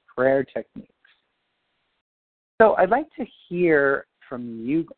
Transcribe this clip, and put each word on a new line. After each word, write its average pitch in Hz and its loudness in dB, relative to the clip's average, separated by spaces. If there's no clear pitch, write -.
prayer 135 0
techniques. - -14
So 220 6
I'd 185 2
like 294 -2
to 254 -8
hear 151 0
from 117 -12
you 160 -4